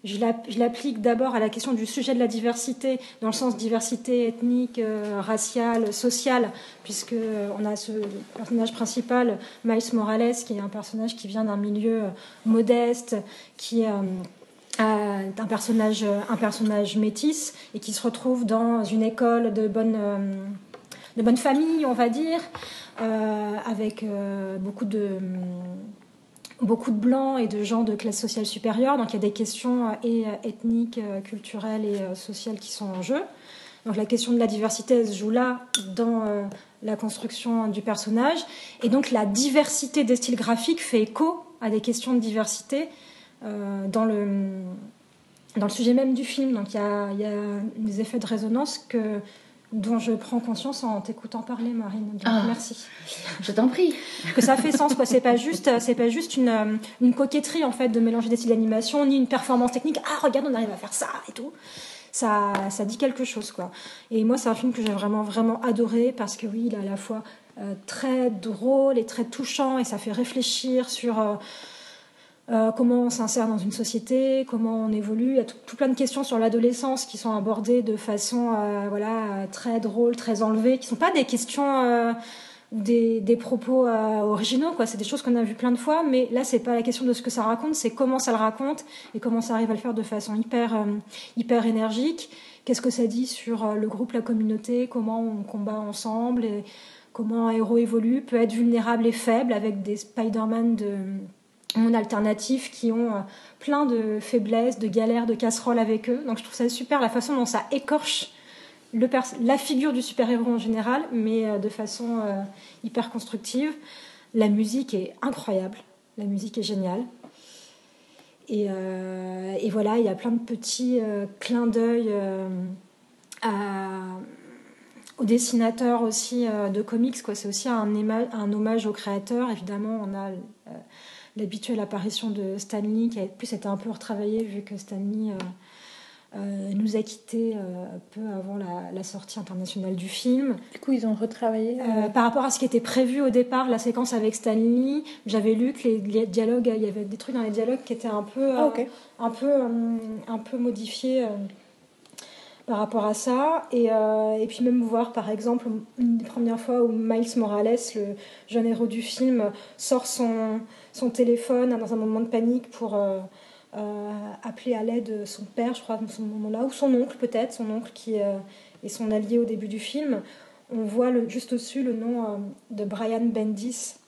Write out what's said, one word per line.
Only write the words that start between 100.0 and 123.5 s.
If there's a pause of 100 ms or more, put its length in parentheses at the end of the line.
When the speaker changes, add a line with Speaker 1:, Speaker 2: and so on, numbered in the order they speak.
Speaker 1:
de (800)
monde
alternatif
qui
ont,
euh, (400)
plein
de
faiblesses,
de
galères,
de
casseroles
avec
eux.
Donc
je
trouve
ça
super
la
façon
dont
ça
écorche (640)
le
pers-, (160)
la
figure
du
super-héros
en
général, (100)
mais,
euh,
de
façon,
euh, (420)
hyper
constructive. (640)
La
musique
est (100)
incroyable, (400)
la
musique
est
géniale. (1500)
Et,
euh,
et
voilà,
il
y
a
plein
de
petits,
euh, (140)
clins
d'œil,
euh, (960)
à, (1300)